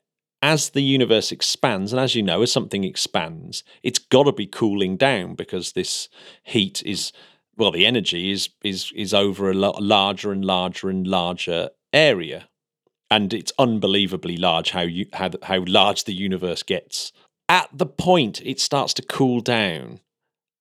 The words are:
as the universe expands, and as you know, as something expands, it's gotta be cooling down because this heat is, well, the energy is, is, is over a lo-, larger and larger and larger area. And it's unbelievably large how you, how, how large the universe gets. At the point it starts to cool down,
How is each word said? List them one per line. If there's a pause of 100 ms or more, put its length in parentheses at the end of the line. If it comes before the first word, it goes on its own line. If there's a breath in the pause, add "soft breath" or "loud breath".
(440)
as
the
universe
expands,
and
as
you
know,
as
something
expands, (200 soft breath)
it's
gotta
be
cooling
down
because
this (320 soft breath)
heat
is, (440 soft breath)
well,
the
energy
is, (140)
is,
is
over
a
lo-,
larger
and
larger
and
larger (240)
area. (640)
And
it's
unbelievably
large
how
you,
how, (140)
how
large
the
universe
gets. (360)
At
the
point
it
starts
to
cool
down, (600)